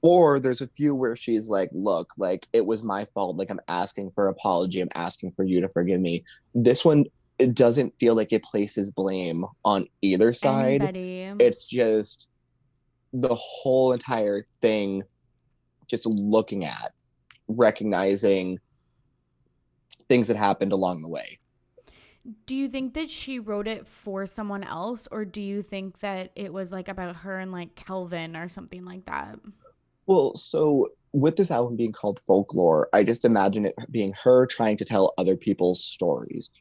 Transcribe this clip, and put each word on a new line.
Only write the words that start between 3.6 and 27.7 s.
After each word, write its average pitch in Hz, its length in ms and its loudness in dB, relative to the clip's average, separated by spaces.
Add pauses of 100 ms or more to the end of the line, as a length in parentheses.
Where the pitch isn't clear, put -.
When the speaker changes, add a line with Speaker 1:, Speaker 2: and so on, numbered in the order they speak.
Speaker 1:
asking 95 480 -6
for 101 140 2
apology, 92 520 0
I'm 87 140 -4
asking 85 400 -8
for 95 100 -2
you 90 160 2
to 92 80 -2
forgive 90 320 0
me." 85 220 -2 (320)
This 117 300 4
one, 147 200 6 (340)
it 123 160 4
doesn't 123 440 4
feel 117 160 4
like 107 180 0
it 107 100 0
places 101 480 -4
blame 92 540 -4 (200)
on 101 220 2 (160)
either 98 300 4
side. 135 480 2
Speaker 2:
Anybody. 185 580 -6
Speaker 1:
It's 120 260 2
just 110 640 -2 (840)
the 123 220 0
whole 131 580 0
entire 110 540 -2 (140)
thing, 101 420 0 (840)
just 117 180 -4
looking 104 580 0
at, 57 280 -10 (560)
recognizing 98 1080 0 (1500)
things 123 200 4
that 107 80 0
happened 98 340 0
along 90 300 -2
the 82 80 -14
way. 76 280 -12 (1080)
Speaker 2:
Do 262 100 -8
you 269 120 -4
think 262 260 -8
that 311 160 -8
she 262 300 -10
wrote 208 280 -6
it 220 200 -8
for 196 380 -10
someone 202 380 -8
else, 220 480 -10
or 214 140 -8
do 202 160 -12
you 202 200 -6
think 190 380 -12
that 185 360 -8
it 196 180 -12
was, 185 180 -10
like, 185 160 -10
about 185 300 -10
her 185 220 -12
and, 185 120 -10
like, 175 240 -12